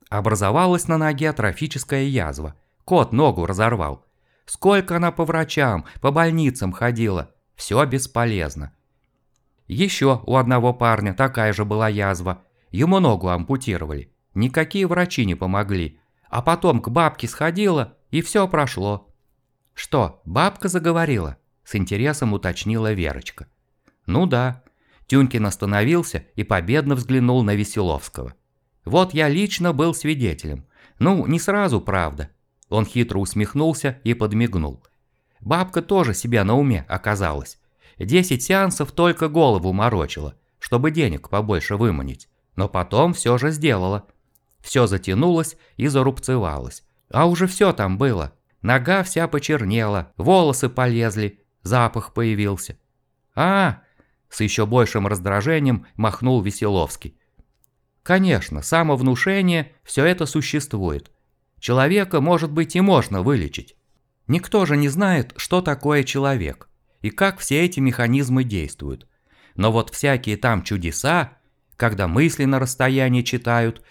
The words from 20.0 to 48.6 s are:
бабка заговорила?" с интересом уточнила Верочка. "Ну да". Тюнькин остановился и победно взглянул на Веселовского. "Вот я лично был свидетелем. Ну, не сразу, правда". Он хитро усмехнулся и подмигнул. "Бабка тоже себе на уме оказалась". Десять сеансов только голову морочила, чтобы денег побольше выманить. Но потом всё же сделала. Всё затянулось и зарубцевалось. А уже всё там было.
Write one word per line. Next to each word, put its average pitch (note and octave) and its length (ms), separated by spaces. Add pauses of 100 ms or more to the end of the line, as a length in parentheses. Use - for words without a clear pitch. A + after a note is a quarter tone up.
бабка E3 440
заговорила?" E3 680 (260)
с - 140
интересом A2 560
уточнила G#2+ 600
Верочка. D2+ 540 (600)
"Ну C#3+ 200
да". B2+ 380 (420)
Тюнькин C3 400
остановился G#2 800 (100)
и G#2 80
победно B2 540
взглянул B2 480
на G#2 100
Веселовского. F2 800 (500)
"Вот F3+ 300
я D3+ 140
лично F3 440
был D#3+ 220
свидетелем. F#2+ 720 (320)
Ну, F3 300
не D#3+ 100
сразу, G3 420
правда". D#2+ 500 (400)
Он G#2+ 140
хитро A2+ 360
усмехнулся C3 800
и A#2 120
подмигнул. G#2 680 (560)
"Бабка E3+ 420
тоже E3+ 320
себе A#2 300
на G#2 140
уме B2+ 320
оказалась". F#2 720 (400)
Десять F3+ 420
сеансов F#3 500
только E3+ 360
голову A2+ 460
морочила, F2 600 (240)
чтобы C3 320
денег B2 380
побольше G#2 480
выманить. C#2+ 540 (260)
Но F#2+ 100
потом A#2 460
всё B2 240
же C#3 140
сделала. G#2 560 (540)
Всё B2 260
затянулось C3 720 (180)
и A#2 100
зарубцевалось. B2 960 (300)
А D#3 140
уже F3 200
всё F#3 280
там F#2+ 240
было. G2 340 (300)